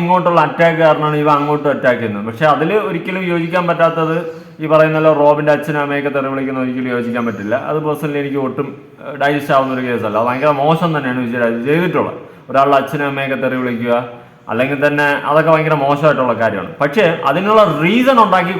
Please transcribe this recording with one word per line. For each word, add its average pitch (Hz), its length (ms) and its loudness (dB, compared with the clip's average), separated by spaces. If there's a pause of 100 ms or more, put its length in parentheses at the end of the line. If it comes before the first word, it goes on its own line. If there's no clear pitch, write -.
ഇങ്ങോട്ടുള്ള 175 440 2
അറ്റാക്ക് 165 380 0
കാരണമാണ് 151 380 2
ഇവ 151 140 2
അങ്ങോട്ടും 147 380 -2
അറ്റാക്ക് 120 240 0
ചെയ്യുന്നത്. 104 300 -6
പക്ഷേ 156 160 -2
അതിൽ 151 240 2 (200)
ഒരിക്കലും 185 420 -6
യോജിക്കാൻ 170 380 -2
പറ്റാത്തത് 165 480 0 (460)
ഈ 160 100 -4
പറയുന്ന 156 260 4
പോലെ 156 140 4 (100)
റോബിൻ്റെ 151 320 4
അച്ഛനും 147 280 -2
അമ്മയൊക്കെ 143 320 -2
തെറി 135 180 -2
വിളിക്കുന്ന 135 320 -4
ഒരിക്കലും 127 300 -4
യോജിക്കാൻ 117 340 -4
പറ്റില്ല. 101 260 -4
അത് 151 300 -4
പേഴ്സണലി 147 380 -4
എനിക്ക് 139 240 -4
ഒട്ടും, 139 200 -4 (340)
ഏ, 135 200 -12
ഡൈജസ്റ്റ് 143 360 0
ആവുന്ന 131 200 0
ഒരു 127 100 -4
കേസല്ല. 107 300 -2
അത് 117 120 2
ഭയങ്കര 139 220 0 (120)
മോശം 160 340 2
തന്നെയാണ് 127 300 -2
വിജയരാജ് 117 420 -2
ചെയ്തിട്ടുള്ളത്. 151 500 0 (300)
ഒരാളുടെ 139 320 4
അച്ഛനും 147 300 -4
അമ്മയൊക്കെ 135 320 -4
തെറി 127 200 -2
വിളിക്കുക 120 300 -2 (580)
അല്ലെങ്കിൽ 131 340 -2
തന്നെ 147 180 0 (260)
അതൊക്കെ 156 220 2
ഭയങ്കര 156 300 2
മോശമായിട്ടുള്ള 139 600 2
കാര്യമാണ്. 98 300 -2 (100)
പക്ഷേ 147 220 2 (260)
അതിനുള്ള 202 320 2 (220)
റീസൺ 247 400 2
ഉണ്ടാക്കി 185 360 2